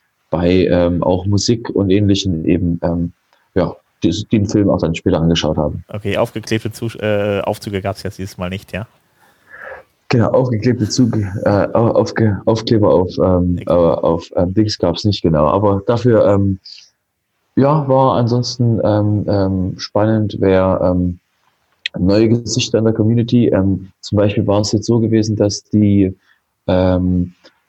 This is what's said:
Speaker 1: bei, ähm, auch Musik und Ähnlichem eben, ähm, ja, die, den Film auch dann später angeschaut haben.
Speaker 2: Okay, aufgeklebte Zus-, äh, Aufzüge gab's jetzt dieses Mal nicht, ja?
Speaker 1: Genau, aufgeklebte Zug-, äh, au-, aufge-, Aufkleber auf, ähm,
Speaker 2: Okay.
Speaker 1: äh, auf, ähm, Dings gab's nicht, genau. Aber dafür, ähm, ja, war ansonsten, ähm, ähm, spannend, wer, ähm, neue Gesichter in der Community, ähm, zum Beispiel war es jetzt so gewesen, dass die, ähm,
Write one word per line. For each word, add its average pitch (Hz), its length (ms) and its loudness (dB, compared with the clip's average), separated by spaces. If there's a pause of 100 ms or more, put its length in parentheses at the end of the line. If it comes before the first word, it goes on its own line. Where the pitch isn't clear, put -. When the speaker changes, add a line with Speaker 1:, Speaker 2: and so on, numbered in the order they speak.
(300)
Speaker 1:
bei, 87 360 2
ähm, 87 360 0
auch 90 240 0
Musik 101 440 -2
und 98 220 0
Ähnlichem 98 520 0
eben, 85 400 0
ähm, 87 300 -4 (420)
ja, 85 200 -2 (280)
die, 107 280 -2
den 104 160 2
Film 101 220 0
auch 87 120 0
dann 82 140 -2
später 90 260 -2
angeschaut 80 360 0
haben. 76 300 -4
Speaker 2:
Okay, 101 300 -6
aufgeklebte 110 540 -4
Zus-, 113 240 -10
äh, 104 460 -2
Aufzüge 101 400 -6
gab's 98 220 -6
jetzt 95 140 -10
dieses 95 200 -12
Mal 90 120 -6
nicht, 95 240 -12
ja? 101 140 -8 (1200)
Speaker 1:
Genau, 117 220 2
aufgeklebte 117 580 0
Zug-, 113 340 0 (220)
äh, 101 280 2
au-, 113 200 2
aufge-, 107 520 0
Aufkleber 110 480 2
auf, 90 260 0
ähm, 90 420 0
Speaker 2:
Okay. - 60 -12
Speaker 1:
äh, - 40 0
auf, 82 640 0
ähm, 92 180 -2
Dings 104 240 0
gab's 85 280 -2
nicht, 101 160 -2
genau. 76 260 2
Aber 101 400 0
dafür, 117 400 2
ähm, 98 320 0 (960)
ja, 139 320 2
war 131 280 4
ansonsten, 120 680 0
ähm, 104 440 0
ähm, 95 500 -2
spannend, 107 640 -2
wer, 95 440 2
ähm, 90 360 0 (800)
neue 104 320 2
Gesichter 117 480 -2
in 110 80 2
der 110 80 2
Community, 117 540 2
ähm, 95 420 0 (120)
zum - 160 -4
Beispiel 104 280 0
war 104 160 0
es 104 100 -4
jetzt 104 140 -2
so 117 140 2
gewesen, 110 360 0
dass 104 280 -2
die, 101 520 2 (520)
ähm, 90 640 0 (360)